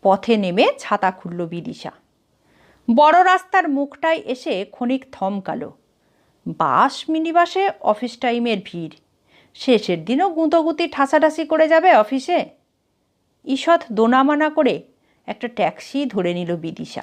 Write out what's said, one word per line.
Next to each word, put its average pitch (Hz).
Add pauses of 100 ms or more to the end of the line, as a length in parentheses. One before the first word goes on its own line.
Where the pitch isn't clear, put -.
পথে 196
নেমে 196 (120)
ছাতা 196
খুলল 175
বিদিশা। 165 (1040)
বড় 320
রাস্তার 370
মুখটায় 285
এসে 240
ক্ষণিক 262
থমকালো। 190 (760)
বাস 165
মিনিবাসে 339 (100)
অফিস 233
টাইমের 240
ভিড়, 165 (580)
শেষের 190
দিনও 294
গুঁতোগুঁতি 320
ঠাসাঠাসি 302
করে 320
যাবে 330
অফিসে। 262 (1000)
ঈষৎ 330
দোনামানা 269
করে 285 (440)
একটা 220
ট্যাক্সি 226
ধরে 180
নিল 175
বিদিশা। -